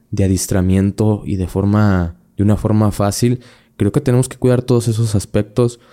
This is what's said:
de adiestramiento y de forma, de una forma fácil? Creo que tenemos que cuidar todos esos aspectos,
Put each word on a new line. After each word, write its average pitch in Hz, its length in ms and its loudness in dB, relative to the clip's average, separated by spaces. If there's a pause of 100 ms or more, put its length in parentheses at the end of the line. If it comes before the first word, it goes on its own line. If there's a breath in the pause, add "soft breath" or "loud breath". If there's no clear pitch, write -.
(120)
de 98 140 0
adiestramiento 98 1000 0
y 101 100 -4
de 92 120 -4
forma, 98 680 0 (200)
de 101 60 0
una 104 140 2
forma 107 340 0
fácil? 120 480 -2 (360 loud breath)
Creo 101 160 0
que - 100 -2
tenemos 127 280 0
que - 80 -16
cuidar 123 240 2
todos 120 260 0
esos 110 280 0
aspectos, 107 640 -2 (140)